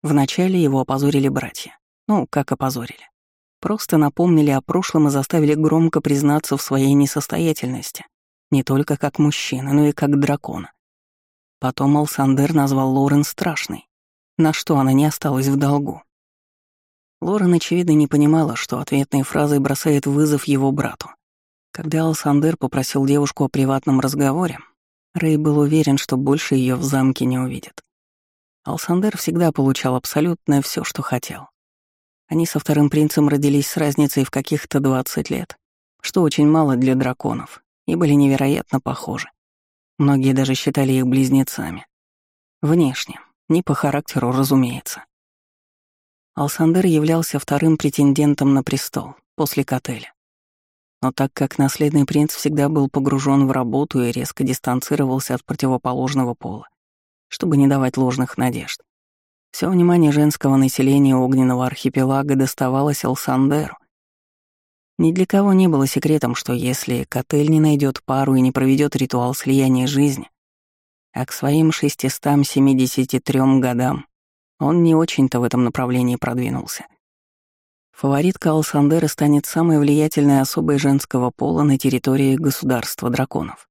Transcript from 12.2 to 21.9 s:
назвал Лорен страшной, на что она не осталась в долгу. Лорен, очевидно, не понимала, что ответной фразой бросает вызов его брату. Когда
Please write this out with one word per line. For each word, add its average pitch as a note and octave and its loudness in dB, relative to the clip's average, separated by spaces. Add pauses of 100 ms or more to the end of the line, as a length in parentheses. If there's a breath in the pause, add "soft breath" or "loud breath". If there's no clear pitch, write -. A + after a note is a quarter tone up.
назвал C3+ 2
Лорен C#3+ 2
страшной, - -6 (500)
на D#3 2
что - -2
она C3+ 2
не C#3 4
осталась C3+ -2
в C#3 0
долгу. C#3+ -2 (1200)
Лорен, F#3 2
очевидно, E3+ 0
не D3+ 4
понимала, D3 2
что - -6
ответной C#3 -2
фразой D3 0
бросает C#3 0
вызов D3 0
его C3+ 0
брату. B2 -6 (600)
Когда D#3+ -4